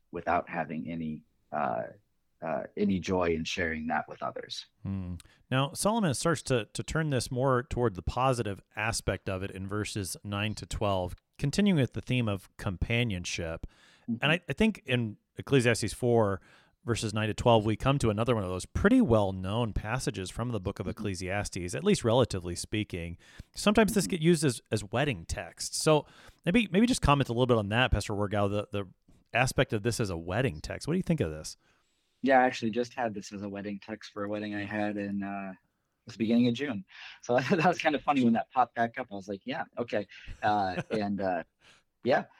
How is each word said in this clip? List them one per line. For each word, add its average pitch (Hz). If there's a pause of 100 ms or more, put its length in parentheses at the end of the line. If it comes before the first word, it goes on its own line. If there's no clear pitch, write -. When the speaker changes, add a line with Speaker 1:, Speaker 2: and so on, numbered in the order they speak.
(100)
Speaker 1:
without 85
having 80
any, 80 (320)
uh, 64 (600)
uh, 78 (120)
any 98
joy 90
in 80
sharing 80
that 78
with -
others. - (160)
Speaker 2:
Hmm. 95 (380)
Now, 135
Solomon 202
starts -
to, 120
to -
turn 156
this 127
more 127
toward 120
the -
positive 120 (140)
aspect 107
of 95
it 98
in 95
verses 101
nine 104
to -
twelve, 92 (240)
continuing 180
with 120
the 104
theme 123
of 101
companionship. 92 (420)
Speaker 1:
Mm-hmm. 113
Speaker 2:
And 147
I, 175
I 147
think 214
in 120 (180)
Ecclesiastes 117
four, 113 (440)
verses 107
nine 110
to 104
twelve, 113
we 107
come 139
to 113
another 117
one 107
of 90
those 90
pretty 254
well-known 104
passages 107
from 120
the 117
book 95
of 98
Speaker 1:
Mm-hmm. 92
Speaker 2:
Ecclesiastes, 92
at 151
least 202
relatively 104
speaking. 85 (360)
Sometimes 214
this 196
Speaker 1:
Mm-hmm. -
Speaker 2:
get 170
used 160
as, 131 (100)
as 107
wedding 120
texts. -
So 156 (380)
maybe, 202
maybe 220
just 254
comment 143
a 123
little 123
bit 120
on 101
that, 120
Pastor 107
Wirgau, 101
the, 104
the 101 (440)
aspect 131
of 104
this 117
as 104
a 87
wedding 90
text. -
What 156
do 185
you 185
think 165
of 85
this? 78 (680)
Speaker 1:
Yeah, 131
I 127
actually 127
just 120
had 117
this 101
as 101
a 104
wedding 101
text -
for 104
a 101
wedding 104
I 104
had 104
in, 101
uh, 98
it -
was 107
the -
beginning 117
of 120
June. 123 (360)
So 120
<laughs> 127
that 170
was 180
kind 151
of -
funny 143
when 117
that 101
popped 123
back 117
up. 131
I 101
was 95
like, 98
"Yeah, - (120)
okay." 117 (340)
Uh, 101
Speaker 2:
<laughs> -
Speaker 1:
and, 101
uh, 87 (640)
yeah. 139 (180)